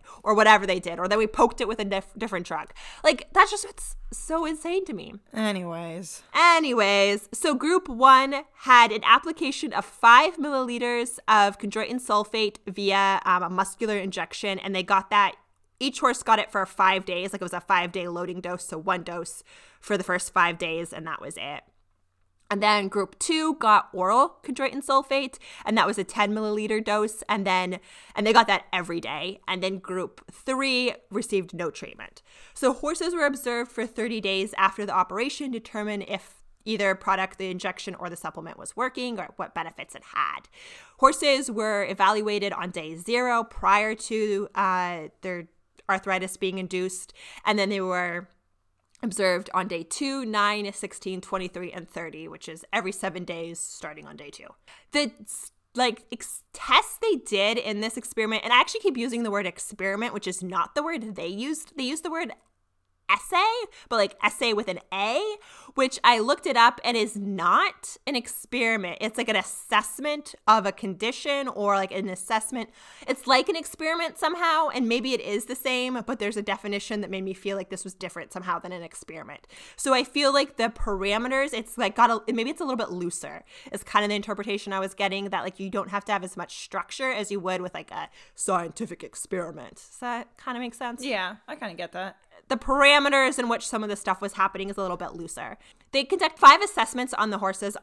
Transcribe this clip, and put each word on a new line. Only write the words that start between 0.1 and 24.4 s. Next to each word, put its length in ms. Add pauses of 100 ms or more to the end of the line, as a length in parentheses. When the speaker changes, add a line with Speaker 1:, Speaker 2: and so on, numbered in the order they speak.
Speaker 1:
or 100
whatever 320
they 140
did, 180
or 100
then 100
we 100
poked 340
it 60
with 120
a 60
diff-, 320
different 280
drug. 280 (300)
Like, 300
that's 180
just, 140
it's 300 (160)
so 340
insane 400
to 80
me. 220 (180)
Speaker 2:
Anyways. 920 (100)
Speaker 1:
Anyways, 1000
so 200
group 360
one 540 (160)
had 320
an 120
application 720
of 120
five 520
milliliters 920
of 320
chondroitin 420
sulfate 560 (100)
via, 580
um, 180
a 60
muscular 480
injection, 640
and 140
they 100
got 260
that, 260 (440)
each 200
horse 240
got 160
it 120
for 140
five 400
days. 280
Like, 80
it 40
was 80
a 80
five-day 460
loading 320
dose, 260
so 120
one 260
dose 400 (380)
for 160
the 80
first 280
five 240
days, 360
and 120
that 160
was 160
it. 260 (840)
And 120
then 280
group 280
two 420
got 340
oral 500